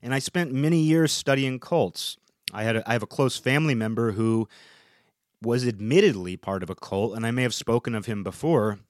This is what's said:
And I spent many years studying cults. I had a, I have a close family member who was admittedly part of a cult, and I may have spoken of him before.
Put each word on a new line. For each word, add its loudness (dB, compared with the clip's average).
And -4
I 0
spent -4
many 2
years 4
studying -2
cults. -2
I -6
had 0
a, -4
I 2
have 2
a -8
close 0
family 2
member 0
who 0
was -2
admittedly 2
part -4
of -8
a -6
cult, -2
and -4
I 0
may 0
have 2
spoken 0
of -6
him -6
before. 0